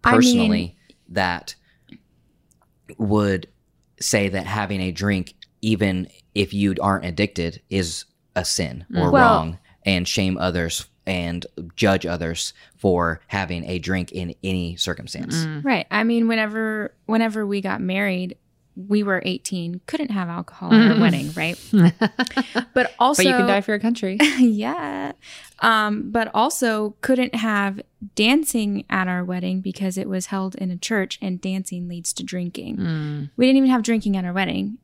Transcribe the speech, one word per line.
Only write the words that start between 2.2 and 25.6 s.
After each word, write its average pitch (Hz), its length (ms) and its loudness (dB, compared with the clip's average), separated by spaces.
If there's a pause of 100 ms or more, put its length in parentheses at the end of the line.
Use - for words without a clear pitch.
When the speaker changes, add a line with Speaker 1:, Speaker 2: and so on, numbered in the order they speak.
Speaker 2:
would 101 480 2 (540)
say 101 280 2
that 92 180 -4
having 101 340 -2
a 92 100 -2
drink, 95 440 -2 (280)
even 95 460 2 (260)
if 101 180 0
you 101 280 2
aren't 95 240 2
addicted, 87 560 -2 (100)
is 87 340 -2 (300)
a 90 100 -2
sin 73 500 -4
or 175 140 4
Speaker 3:
Mm. - 40 6
Speaker 1:
Well 240 220 8
Speaker 2:
wrong, 82 240 -2 (260)
and 92 220 2
shame 92 320 0
others 85 480 -2 (200)
and 87 400 -4 (280)
judge 98 300 2
others 82 480 -6 (240)
for 87 520 2
having 87 360 -4
a 90 140 -4
drink 87 340 -4
in 87 220 -6 (100)
any 90 320 -4
circumstance. 92 720 -6
Speaker 3:
Mm. 151 180 -8
Speaker 1:
Right. 240 260 -2
I 214 140 0
mean, 233 240 2
whenever, 220 680 -4 (120)
whenever 220 400 0
we 202 160 -2
got 190 180 -4
married, 185 560 -2 (400)
we 202 260 0
were 196 220 0
eighteen, 180 640 -6
couldn't 311 260 -4
have 180 160 -2
alcohol 175 440 -4
at 220 180 8
our 233 40 2
Speaker 3:
Mm-mm. - 60 2
Speaker 1:
wedding, 156 340 2
right? 170 240 -2 (140)
Speaker 3:
<laughs> 175 220 8 (800)
Speaker 1:
But 254 260 2
also 262 240 4
Speaker 3:
But 185 60 6
you 254 60 2
can - 120 4
die 202 140 4
for 220 100 -2
your 208 80 -2
country. 214 380 -2 (100)
Speaker 1:
<laughs> 262 100 -2
Yeah. 233 720 0 (480)